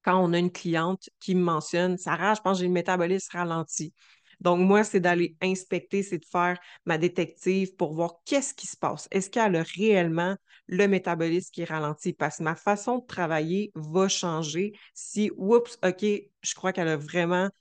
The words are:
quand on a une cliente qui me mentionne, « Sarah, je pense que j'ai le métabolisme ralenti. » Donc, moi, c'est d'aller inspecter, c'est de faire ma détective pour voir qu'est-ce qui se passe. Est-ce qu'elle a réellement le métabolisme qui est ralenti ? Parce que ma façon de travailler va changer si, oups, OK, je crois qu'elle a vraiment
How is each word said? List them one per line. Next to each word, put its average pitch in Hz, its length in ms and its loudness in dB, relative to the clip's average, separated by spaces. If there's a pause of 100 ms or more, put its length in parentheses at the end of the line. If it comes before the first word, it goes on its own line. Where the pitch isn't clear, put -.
quand 185 200 4
on 170 100 2
a 170 40 2
une 175 140 2
cliente 170 580 -4 (100)
qui 190 160 -2
me 185 60 4
mentionne, « 175 560 0
Sarah, 170 360 0
je 214 80 -2
pense 190 160 0
que 180 40 -2
j'ai 180 60 0
le 180 60 2
métabolisme 180 640 0
ralenti. » 165 580 -4 (460)
Donc, 175 200 4
moi, 196 240 6
c'est 214 160 2
d'aller 175 420 2
inspecter, 190 640 -2
c'est 185 160 -6
de - 60 -14
faire 180 340 0 (260)
ma 170 120 0
détective 185 800 -2
pour 156 180 -2
voir 170 320 -4
qu'est-ce 277 280 -2
qui - 140 -16
se - 100 -14
passe. - 340 -4
Est-ce 190 180 -2
qu'elle 214 260 2
a 165 80 0
réellement 180 720 2 (320)
le 196 200 2
métabolisme 175 640 0
qui - 100 -10
est 170 40 -4
ralenti ? 156 480 -4
Parce 151 240 -4
que 160 60 -6
ma 160 120 -2
façon 208 440 -2
de 247 60 -12
travailler 170 680 -2
va 160 320 0
changer 175 680 -4 (200)
si, - 440 -2
oups, 233 460 2
OK, 180 200 0
je - 520 -4
crois 185 160 -2
qu'elle 180 160 -2
a 156 100 0
vraiment 175 520 0 (120)